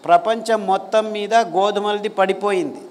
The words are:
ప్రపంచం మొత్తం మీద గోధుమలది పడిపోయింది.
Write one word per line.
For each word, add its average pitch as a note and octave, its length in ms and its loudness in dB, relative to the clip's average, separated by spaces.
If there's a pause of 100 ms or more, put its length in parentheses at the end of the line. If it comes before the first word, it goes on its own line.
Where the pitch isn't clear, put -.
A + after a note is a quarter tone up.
ప్రపంచం G#3+ 600 2
మొత్తం G#3+ 440 0
మీద G#3 240 -4
గోధుమలది G#3 720 0
పడిపోయింది. F#3+ 800 -2